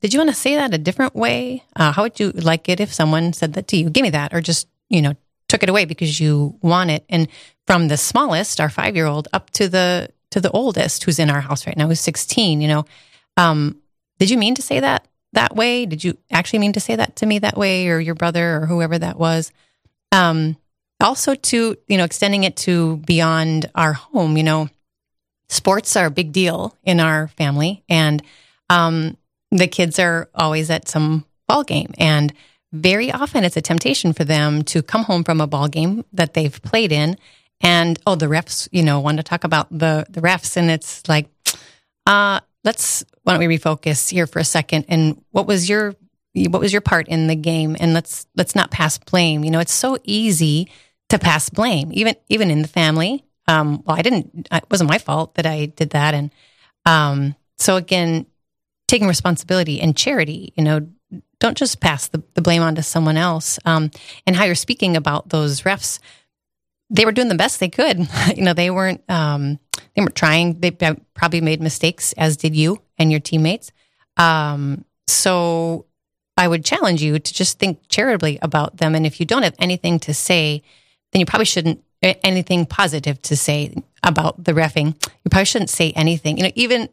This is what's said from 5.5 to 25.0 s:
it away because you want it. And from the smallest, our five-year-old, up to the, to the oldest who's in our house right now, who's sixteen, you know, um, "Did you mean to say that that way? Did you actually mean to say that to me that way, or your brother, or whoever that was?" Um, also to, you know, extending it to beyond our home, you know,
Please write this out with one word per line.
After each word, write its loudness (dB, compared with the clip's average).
it 2
away 2
because -4
you 0
want 2
it. -2
And 0
from 4
the 0
smallest, -2
our 2
five-year-old, -2
up -6
to 0
the, 0
to -2
the 0
oldest -2
who's 0
in 4
our 0
house -6
right -8
now, 0
who's 0
sixteen, -2
you 0
know, 0
um, 2
"Did 2
you 2
mean 2
to -8
say -2
that 0
that 0
way? 0
Did -8
you -2
actually 0
mean 2
to -2
say -4
that -4
to 0
me 2
that -2
way, 0
or 2
your -4
brother, -2
or -4
whoever 0
that -6
was?" -2
Um, 2
also 0
to, -2
you 0
know, 2
extending 0
it -2
to 0
beyond 0
our 2
home, 0
you 2
know, 0